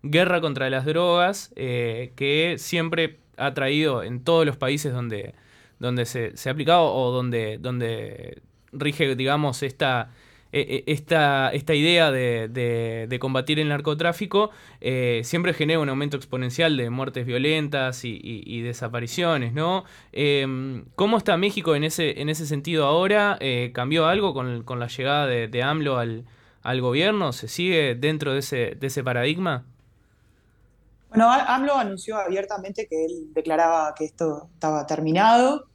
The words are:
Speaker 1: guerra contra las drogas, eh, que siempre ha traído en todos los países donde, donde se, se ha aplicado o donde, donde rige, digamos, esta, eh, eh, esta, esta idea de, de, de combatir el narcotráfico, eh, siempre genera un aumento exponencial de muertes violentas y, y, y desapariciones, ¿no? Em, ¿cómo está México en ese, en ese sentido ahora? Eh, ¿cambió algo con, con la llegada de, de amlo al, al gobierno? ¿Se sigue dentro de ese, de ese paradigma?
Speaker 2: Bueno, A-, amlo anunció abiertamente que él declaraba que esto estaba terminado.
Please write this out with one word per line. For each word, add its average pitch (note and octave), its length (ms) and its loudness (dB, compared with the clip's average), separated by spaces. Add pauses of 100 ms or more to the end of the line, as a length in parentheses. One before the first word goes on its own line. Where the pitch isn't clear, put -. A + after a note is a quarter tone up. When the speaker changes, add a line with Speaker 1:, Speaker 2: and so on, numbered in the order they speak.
Speaker 1:
guerra E3+ 380 2
contra C3+ 280 -2
las C3 160 0
drogas, F3 680 0
eh, B2 640 -4
que D3+ 420 0
siempre E3 640 -2 (160)
ha C#3 180 -2
traído C#3 480 0
en B2 220 -8
todos E3 200 4
los C#3 120 0
países C#3+ 360 -2
donde, A#2 420 -6 (440)
donde B2 260 -2
se, A#2 320 -6
se - 120 -6
ha C3 40 -2
aplicado D#3 400 4
o B2 200 2
donde, A#2 460 -2
donde A2+ 840 -6 (300)
rige, C#3+ 440 0
digamos, C#3 460 0
esta, B2+ 480 -2 (400)
eh, - 180 0
eh, C3 180 -4
esta, D3 640 2
esta D3 240 0
idea D#3+ 360 6
de, A#2+ 380 0
de, A#2 600 -2
de B2+ 100 -4
combatir C3 400 0
el D3+ 100 0
narcotráfico, E3+ 840 0 (300)
eh, B2 440 0
siempre E3+ 280 0
genera D#3+ 280 2
un C#3+ 100 0
aumento C#3+ 260 -2
exponencial C3 600 -2
de A#2+ 100 -2
muertes B2+ 380 -4
violentas C3+ 800 -2
y, A#2 80 -6
y, - 340 -10
y A#2 160 -8
desapariciones, A#2+ 920 -2
¿no? F3 320 -2 (280)
Em, C3+ 720 -2 (100)
¿cómo G#3+ 240 2
está F#3+ 180 2
México F#3 380 0
en D3 100 2
ese, D#3 360 -2
en D3 100 -2
ese D#3 160 -4
sentido D3 400 0
ahora? G3 540 4
Eh, B2 340 -2
¿cambió D3+ 320 2
algo F#3+ 260 2
con, B2 300 -4
con B2 160 -8
la A#2+ 100 -6
llegada C#3+ 380 0
de, A#2 220 0
de A#2+ 140 -2
amlo C#3+ 360 0
al, A#2 260 -4 (380)
al B2+ 180 -2
gobierno? D#3 520 0
¿Se A#2 160 -10
sigue E3 460 0
dentro D3 380 0
de C3+ 60 0
ese, C3 400 -2
de C3+ 80 -6
ese C3+ 180 -4
paradigma? C3+ 640 -2 (1400)
Speaker 2:
Bueno, A3+ 200 8
A-, C4 240 4
amlo C#4 220 2
anunció G#3+ 400 -2
abiertamente G3 720 -4
que D#3+ 160 -2
él E3 300 -8
declaraba D#3+ 600 2
que D#3 120 -4
esto D3+ 480 -4
estaba D3+ 320 -2
terminado. A3 880 4